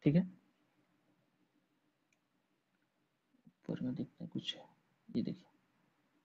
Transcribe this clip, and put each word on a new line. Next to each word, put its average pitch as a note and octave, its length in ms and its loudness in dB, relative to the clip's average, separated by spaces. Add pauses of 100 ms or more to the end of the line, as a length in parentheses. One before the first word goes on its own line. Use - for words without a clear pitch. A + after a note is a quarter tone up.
ठीक D3 120 6
है। F3+ 60 10 (3500)
ऊपर - 120 -2
में B2+ 140 -2
देखते - 280 -6
हैं - 100 -10
कुछ, - 220 -6
ये - 680 -8
देखिए, - 200 -6 (800)